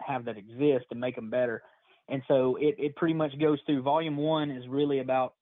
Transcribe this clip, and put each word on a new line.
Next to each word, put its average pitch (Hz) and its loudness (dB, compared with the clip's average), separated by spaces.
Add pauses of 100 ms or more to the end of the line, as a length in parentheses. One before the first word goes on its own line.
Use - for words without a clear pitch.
have 127 -6
that 113 -8
exist 120 0
and 120 -8
make 123 -4
'em 113 -10
better. 120 0 (460)
And 135 -4
so 131 4
it, 147 2
it 147 -2
pretty 165 2
much 151 -2
goes 151 2
through, 139 0
volume 147 0
one 151 0
is 127 -8
really 139 0
about 127 0